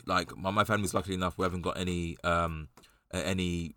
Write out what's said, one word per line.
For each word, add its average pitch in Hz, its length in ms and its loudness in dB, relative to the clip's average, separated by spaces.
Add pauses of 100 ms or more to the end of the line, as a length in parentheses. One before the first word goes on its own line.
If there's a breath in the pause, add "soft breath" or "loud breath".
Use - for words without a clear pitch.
Like, 90 320 0
my, 95 140 -2
my 104 120 4
family's 104 300 2
lucky 95 200 0
enough 90 240 0
we 92 60 0
haven't 90 200 0
got 92 140 -2
any, 87 460 -2
um, 82 460 0 (440 soft breath)
a-, 90 40 -4 (100)
any 87 500 0